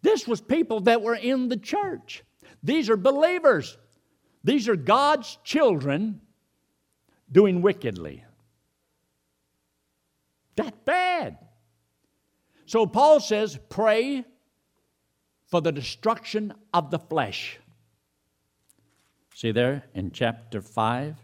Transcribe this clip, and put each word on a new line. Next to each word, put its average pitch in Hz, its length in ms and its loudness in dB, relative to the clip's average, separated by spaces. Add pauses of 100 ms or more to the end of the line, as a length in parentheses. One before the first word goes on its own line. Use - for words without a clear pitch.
This 381 260 0
was 226 140 -4
people 226 380 -2
that 233 200 2
were 226 140 -2
in 247 340 -2
the 240 80 -2
church. - 680 -6 (400)
These 247 280 0
are 220 60 4
believers. 277 840 2 (640)
These 240 240 0
are 214 80 2
God's 247 680 2
children 190 760 0 (1120)
doing 180 300 6
wickedly. 95 600 -4 (2250)
That 302 280 -8
bad. 349 540 -2 (1300)
So 220 200 0
Paul 285 340 6
says, 208 380 -4 (120)
"Pray 233 560 0 (1200)
for 175 160 0
the 160 100 0
destruction 208 800 -6 (220)
of 160 160 0
the 156 80 -4
flesh." - 600 -6 (1800)
See 113 180 -4
there 123 320 0 (100)
in 101 160 -6
chapter 117 500 -4
five? 123 640 -4